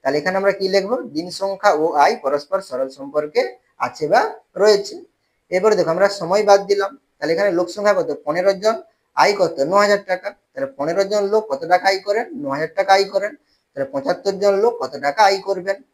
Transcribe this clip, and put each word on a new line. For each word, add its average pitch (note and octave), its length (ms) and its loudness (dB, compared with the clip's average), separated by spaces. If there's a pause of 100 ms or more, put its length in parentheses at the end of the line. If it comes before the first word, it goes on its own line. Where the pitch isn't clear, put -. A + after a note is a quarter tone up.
তাহলে C#3+ 160 -2
এখানে F#3 200 -2
আমরা G3 140 2
কি F#3+ 160 -4
লিখবো? G3 340 0
দিন F3 280 -8
সংখ্যা G3 420 0
ও D3+ 200 0
আয় C#3+ 240 4
পরস্পর C#3+ 440 -4
সরল C3 280 -6
সম্পর্কে D3 520 -4 (380)
আছে - 300 -6
বা G#3+ 120 6 (360)
রয়েছে। G3+ 380 2 (560)
এরপরে F#3+ 260 2
দেখো E3 140 0
আমরা F#3 180 2
সময় F#3+ 340 -2
বাদ G3+ 240 6
দিলাম। G3+ 320 -2 (200)
তাহলে D3+ 140 -2
এখানে G3 200 2
লোক F3 180 0
সংখ্যা G#3 240 0
কত? D#3 160 0 (140)
পনেরো F3+ 280 0
জন, G#3+ 240 0 (380)
আয় F3+ 240 4
কত? F3+ 220 2
ন D#3 140 0
হাজার G3+ 320 4
টাকা। F#3 220 -4 (200)
তাহলে C3+ 280 -6
পনেরো E3+ 280 -2
জন G#3 200 0
লোক G#3+ 240 2
কত C4+ 160 -6
টাকা F3+ 240 2
আয় G3 120 0
করেন? G3+ 340 -2
ন D3 140 -10
হাজার D3+ 280 -4
টাকা G3 160 2
আয় G3 120 4
করেন। G3 280 -4 (440)
তাহলে C#3 140 -6
পঁচাত্তর - 420 -4
জন G3 220 2
লোক A3 260 2
কত - 160 -6
টাকা C#3+ 260 0
আয় G3 180 4
করবেন? F#3+ 360 -4 (180)